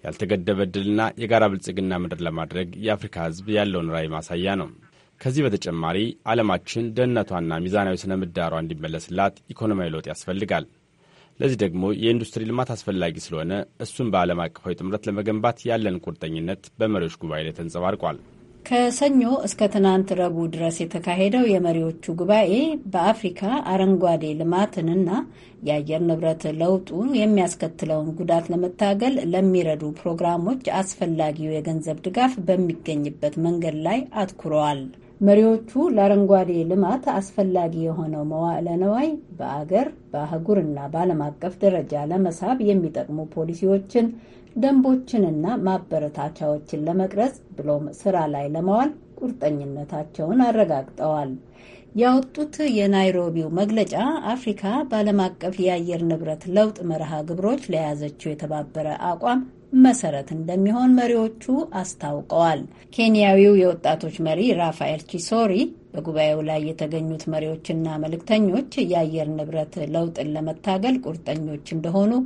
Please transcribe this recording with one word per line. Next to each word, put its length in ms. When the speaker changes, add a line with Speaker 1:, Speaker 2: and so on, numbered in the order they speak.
Speaker 1:
ያልተገደበ 560
ዕድልና 400
የጋራ 300
ብልጽግና 520
ምድር 220
ለማድረግ 480
የአፍሪካ 440
ሕዝብ 280
ያለውን 400
ራዕይ 200
ማሳያ 460
ነው። 120
ከዚህ 220
በተጨማሪ 560
ዓለማችን 640
ደህንነቷና 680
ሚዛናዊ 360
ስነ 180
ምህዳሯ 420
እንዲመለስላት 800
ኢኮኖሚያዊ 420
ለውጥ 180
ያስፈልጋል። 580
ለዚህ 180
ደግሞ 260
የኢንዱስትሪ 500
ልማት 260
አስፈላጊ 500
ስለሆነ 320
እሱን 300
በዓለም 320
አቀፋዊ 320
ጥምረት 320
ለመገንባት 580
ያለን 380
ቁርጠኝነት 600
በመሪዎች 420
ጉባኤ 240
ላይ 120
ተንጸባርቋል። 640
Speaker 2:
ከሰኞ 580
እስከ 260
ትናንት 460
ረቡዕ 340
ድረስ 300
የተካሄደው 680
የመሪዎቹ 580
ጉባኤ 360
በአፍሪካ 540
አረንጓዴ 580
ልማትንና 720
የአየር 380
ንብረት 420
ለውጡ 320
የሚያስከትለውን 1000
ጉዳት 340
ለመታገል 680
ለሚረዱ 540
ፕሮግራሞች 680
አስፈላጊው 800
የገንዘብ 500
ድጋፍ 400
በሚገኝበት 960
መንገድ 380
ላይ 220
አትኩረዋል። 640
መሪዎቹ 520
ለአረንጓዴ 640
ልማት 460
አስፈላጊ 720
የሆነው 460
መዋዕለ 500
ነዋይ 320
በአገር፣ 540
በአህጉርና 680
በዓለም 340
አቀፍ 360
ደረጃ 340
ለመሳብ 540
የሚጠቅሙ 580
ፖሊሲዎችን፣ 760
ደንቦችንና 880
ማበረታቻዎችን 1200
ለመቅረጽ 500
ብሎም 300
ስራ 200
ላይ 200
ለማዋል 420
ቁርጠኝነታቸውን 1300
አረጋግጠዋል። 880
ያወጡት 600
የናይሮቢው 800
መግለጫ 440
አፍሪካ 360
በዓለም 360
አቀፍ 380
የአየር 460
ንብረት 440
ለውጥ 380
መርሃ 240
ግብሮች 440
ለያዘችው 640
የተባበረ 560
አቋም 360
መሰረት 560
እንደሚሆን 600
መሪዎቹ 520
አስታውቀዋል። 840
ኬንያዊው 640
የወጣቶች 640
መሪ 200
ራፋኤል 500
ቺሶሪ 460
በጉባኤው 540
ላይ 200
የተገኙት 680
መሪዎችና 580
መልእክተኞች 760
የአየር 460
ንብረት 460
ለውጥን 440
ለመታገል 720
ቁርጠኞች 680
እንደሆኑ 420